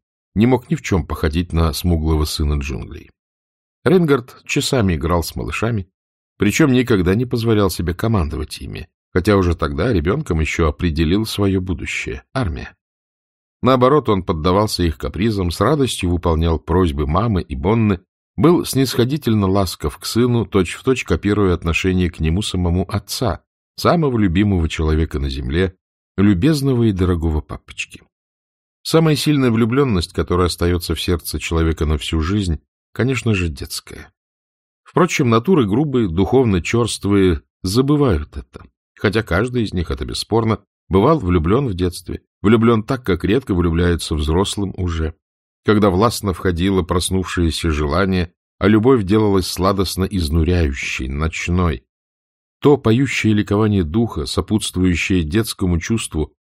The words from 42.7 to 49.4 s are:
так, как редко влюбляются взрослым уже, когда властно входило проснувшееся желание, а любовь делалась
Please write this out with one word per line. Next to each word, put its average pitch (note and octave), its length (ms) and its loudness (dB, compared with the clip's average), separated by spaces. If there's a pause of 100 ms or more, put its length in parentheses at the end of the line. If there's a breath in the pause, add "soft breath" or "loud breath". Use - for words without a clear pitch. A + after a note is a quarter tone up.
так, B2+ 220 -6
как F2+ 200 -2
редко G#2+ 280 0
влюбляются E2+ 600 0
взрослым F#2 600 -2
уже, E2 360 -4 (520)
когда G#2 240 4
властно G2 440 0
входило F#2 480 0
проснувшееся F2 880 -2
желание, E2+ 600 0 (240)
а F#2+ 100 0
любовь A2 360 4
делалась G2 440 2